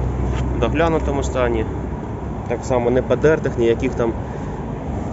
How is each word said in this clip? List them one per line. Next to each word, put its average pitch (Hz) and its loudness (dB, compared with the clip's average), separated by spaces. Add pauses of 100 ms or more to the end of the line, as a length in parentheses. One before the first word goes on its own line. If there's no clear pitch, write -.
(580)
в - -2
доглянутому 143 2
стані. 120 0 (840)
Так 120 -2
само 120 2
не 127 4
подертих, 139 2
ніяких 117 2
там 117 0 (1000)